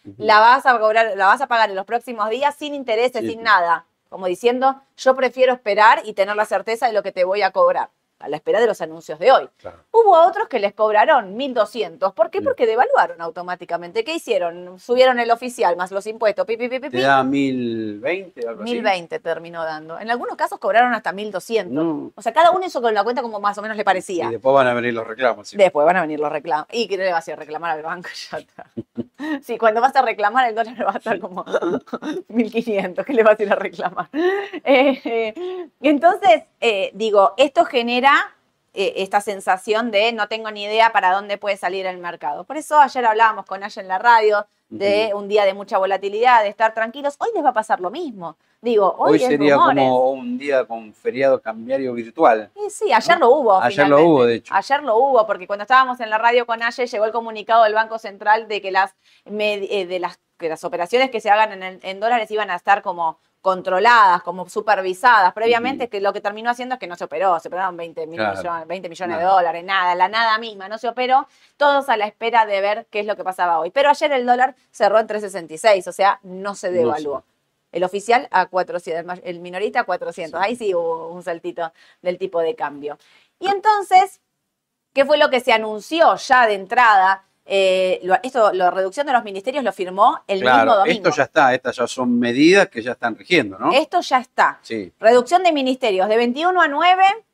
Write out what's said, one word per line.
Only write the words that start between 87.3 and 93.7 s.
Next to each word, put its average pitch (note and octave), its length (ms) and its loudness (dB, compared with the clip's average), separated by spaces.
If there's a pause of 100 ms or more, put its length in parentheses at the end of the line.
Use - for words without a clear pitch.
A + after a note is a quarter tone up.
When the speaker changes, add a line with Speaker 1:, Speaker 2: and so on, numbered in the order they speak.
Speaker 2:
Eh, F#3 580 2
lo, F#3 200 4
esto, A3+ 300 2
la F3+ 180 2
reducción F#3+ 340 -4
de D4 60 -4
los A#3 140 2
ministerios A#3+ 400 -6
lo G3 80 -2
firmó G3+ 540 0
el G3 120 -2
Speaker 1:
Claro, B2+ 200 4
Speaker 2:
mismo A2+ 180 4
domingo. G3+ 200 2 (120)
Speaker 1:
esto - 80 -
ya C#3+ 60 2
está, C3 300 4
estas B2+ 220 -4
ya A#2+ 120 -2
son B2 300 -2
medidas D3 520 4
que A#2 120 -10
ya A#2+ 120 -8
están A#2 240 -6
rigiendo, - 420 -2
¿no? D3 140 0